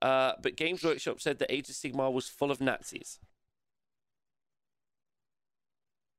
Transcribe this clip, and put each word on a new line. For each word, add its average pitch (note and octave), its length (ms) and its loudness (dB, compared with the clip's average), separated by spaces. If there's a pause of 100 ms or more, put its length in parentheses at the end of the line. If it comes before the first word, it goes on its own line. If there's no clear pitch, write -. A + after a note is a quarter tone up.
uh, C3 380 4
but B2+ 160 -2
Games E3+ 280 -2
Workshop - 360 0
said C#3+ 200 0
that C3+ 120 0
Age C3+ 160 -2
of C3+ 80 -12
Sigmar C3+ 360 0
was B2+ 160 -2
full - 220 0
of C3+ 100 0
Nazis. - 580 -4 (3000)